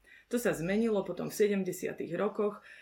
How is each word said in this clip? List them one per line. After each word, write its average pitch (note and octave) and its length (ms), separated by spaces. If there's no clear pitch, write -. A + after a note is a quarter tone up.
To A#3+ 80
sa F#3 160
zmenilo G3+ 480
potom E3+ 240
v - 80
sedemdesiatych F#3+ 800
rokoch G#3 480